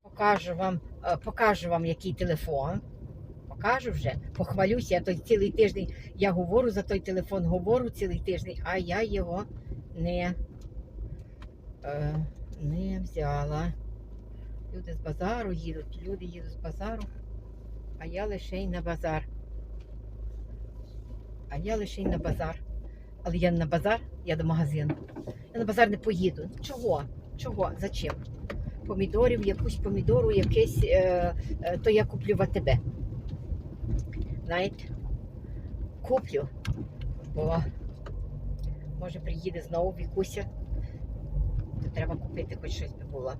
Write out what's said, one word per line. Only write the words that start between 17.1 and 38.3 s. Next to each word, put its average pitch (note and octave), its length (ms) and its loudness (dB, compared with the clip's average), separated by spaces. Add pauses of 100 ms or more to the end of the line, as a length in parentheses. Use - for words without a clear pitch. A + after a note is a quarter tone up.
а D#3+ 60 -10
я F3+ 200 -4
лише F#3+ 320 -4
й F#3+ 100 -2
на F3 140 -2
базар. D#3+ 460 -2 (2250)
А - 80 -6
я G3+ 180 0
лише G3+ 260 -4
й F#3+ 40 -2
на E3+ 120 4
базар. D#3+ 440 -2 (640)
Але E3+ 140 0
я F3 140 6
не E3+ 60 4
на E3 80 4
базар, E3+ 340 4 (260)
я E3 100 2
до D#3+ 80 0
магазину. D#3 500 4 (600)
Я A3+ 60 -4
на G#3+ 60 2
базар G#3+ 240 8
не G#3 80 2
поїду. F3+ 520 2 (120)
Чого? A3+ 420 0 (340)
Чого? F#3+ 420 0
Зачем? F3 360 -2 (720)
Помідорів, G3+ 600 4
якусь - 280 2
помідору, G#4+ 560 6
якесь, G#3 520 6
е, F3+ 520 6 (260)
е, F3 160 0
то A3+ 120 4
я G#3+ 160 8
куплю - 300 0
в F#3 60 4
А F#3+ 40 8
Т G3 140 0
Б. - 180 6 (1700)
Знаєте? F3+ 380 0 (1160)
Куплю, D3 460 0 (880)
бо, D#3+ 220 2 (1400)